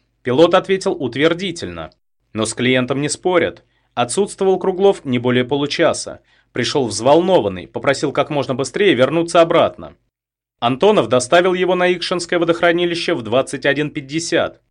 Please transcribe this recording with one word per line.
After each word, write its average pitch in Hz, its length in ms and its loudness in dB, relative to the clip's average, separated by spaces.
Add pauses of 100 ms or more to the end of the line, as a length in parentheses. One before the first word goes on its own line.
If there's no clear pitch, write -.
(220)
пилот 160 320 4
ответил 190 380 0
утвердительно. 139 960 -4 (420)
Но 107 140 -2
с - 80 -6
клиентом 127 480 0
не 147 80 -4
спорят. 170 520 -2 (320)
Отсутствовал 190 640 0
Круглов 190 460 0
не 123 140 -2
более 123 260 0
получаса. 143 760 -2 (320)
Пришел 123 340 -2
взволнованный, 113 800 2
попросил 135 440 -2
как 143 180 -2
можно 135 240 -4
быстрее 147 400 0
вернуться 165 480 2
обратно. 131 520 0 (640)
Антонов 131 480 2
доставил 175 460 2
его 185 200 0
на 180 180 2
Икшинское 175 460 -4
водохранилище 170 760 0
в 123 80 -6
двадцать 131 420 -2
один 147 260 -2
пятьдесят. 143 720 -4 (100)